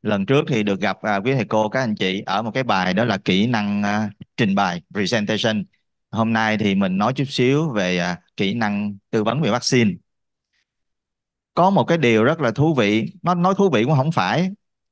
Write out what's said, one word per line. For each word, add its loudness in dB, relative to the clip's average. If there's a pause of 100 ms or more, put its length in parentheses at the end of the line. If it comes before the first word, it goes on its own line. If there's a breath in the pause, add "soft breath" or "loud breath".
Lần -2
trước 2
thì 0
được -2
gặp, -2
à, 0
quý 0
thầy 0
cô, 0
các -2
anh -2
chị -2
ở -2
một -6
cái -2
bài 0
đó 0
là 0
kỹ 0
năng, -2
à, -2 (280)
trình 0
bày, 0 (120)
presentation. -2 (480)
Hôm -2
nay 2
thì 0
mình 0
nói 0
chút -2
xíu 0
về, -2
à, -4 (160)
kỹ -2
năng -4 (120)
tư 0
vấn -2
về 0
vaccine. 2 (1600)
Có 4
một 2
cái 0
điều 4
rất 2
là 0
thú 2
vị, 0
nó 0
nói 2
thú 4
vị 2
cũng 2
không 2
phải, 0 (420)